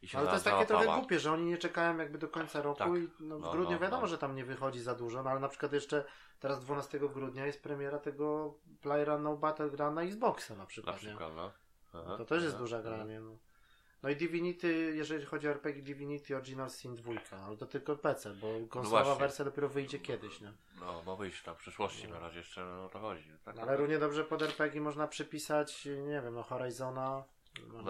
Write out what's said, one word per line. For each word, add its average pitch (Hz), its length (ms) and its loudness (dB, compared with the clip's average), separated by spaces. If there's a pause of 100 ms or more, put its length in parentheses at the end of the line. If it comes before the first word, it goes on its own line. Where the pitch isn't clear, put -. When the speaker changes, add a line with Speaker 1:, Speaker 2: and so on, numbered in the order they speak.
Speaker 1:
I 185 60 -14
się - 100 0
Speaker 2:
Ale - 80 6
to 185 60 6
jest 185 120 6
takie 202 120 8
Speaker 1:
załapała. 190 260 8
Speaker 2:
trochę 165 180 8
głupie, 185 180 2
że 147 140 4
oni 165 120 2
nie 170 140 2
czekają 170 400 2
jakby 151 200 -2
do 151 100 -4
końca 156 340 -2
roku 143 160 0
Speaker 1:
Tak. 190 100 2
Speaker 2:
i 175 200 2 (120)
no, 156 180 -6
w - 20 -6
Speaker 1:
No, 165 120 -2
Speaker 2:
grudniu 175 220 4
Speaker 1:
no, 170 60 0
Speaker 2:
wiadomo, 226 220 2
Speaker 1:
no. 202 60 2
Speaker 2:
że 165 100 -2
tam 135 180 -2
nie 131 80 -4
wychodzi 127 360 -2
za 120 140 0
dużo, 120 280 -4
no 135 80 0
ale 135 100 2
na 139 80 0
przykład 143 240 -2
jeszcze 143 320 2 (360)
teraz 135 200 0
dwunastego 139 480 -2
grudnia 135 380 -4
jest 143 160 -4
premiera 143 360 -2
tego 151 560 0 (280)
PlayerUnknown 147 580 4
Battle 151 300 2
Ground 147 260 2
na 170 60 0
Xboxa 196 520 0
na 95 120 -12
przykład, - 280 -4
Speaker 1:
Na - 60 -10
przykład, 82 300 -6
Speaker 2:
nie? 78 60 -8
Speaker 1:
no. 87 160 -6 (420)
Aha, 85 240 -8
Speaker 2:
To 113 60 -6
też 165 180 2
jest 156 120 0
Speaker 1:
aha, 113 80 -6
Speaker 2:
duża 117 160 -2
Speaker 1:
aha. 110 100 -6
Speaker 2:
gra, 110 160 -4
nie? 110 160 -8
No. 110 160 -14 (680)
No 135 60 0
i 143 80 2
Divinity, 165 800 0
jeżeli 151 300 -2
chodzi 147 220 -2
o - 20 4
R 147 100 0
P 151 120 -2
G, 139 100 -8
Divinity 143 540 -6
Original 131 340 -4
Sin 123 260 -10
dwójka, 117 400 -6 (100)
ale 107 100 -6
to 123 100 -10
tylko 143 300 -2
P 143 180 4
C, - 160 -8
bo 101 160 -8 (140)
Speaker 1:
No 113 80 -6
Speaker 2:
konsolowa 113 360 6
Speaker 1:
właśnie. 139 160 4
Speaker 2:
wersja 139 240 2
dopiero 143 240 0
wyjdzie 135 300 -2
kiedyś, - 420 -6
nie? 104 120 -14 (280)
Speaker 1:
No, 87 220 -6
ma 92 140 -4
wyjść 98 260 -6
tam 85 120 -8
w - 40 -20
przyszłości, - 500 -4
Speaker 2:
No. 85 60 -10
Speaker 1:
na 82 60 -8
razie 85 180 -10
jeszcze, 90 260 -10
no, 90 200 -8
o 92 40 -10
to 95 100 -12
chodzi. 85 340 -6 (120)
Tak, 107 140 -12
Speaker 2:
Ale 123 180 2
równie 147 220 2
dobrze 151 260 2
pod 156 180 0
R 151 120 0
P 151 160 2
G 147 100 -4
można 151 280 0
przypisać, 151 760 0
nie 143 380 -2
wiem, 120 120 -4
no 117 80 -4
Horizona, 127 840 -2 (480)
można 113 180 -12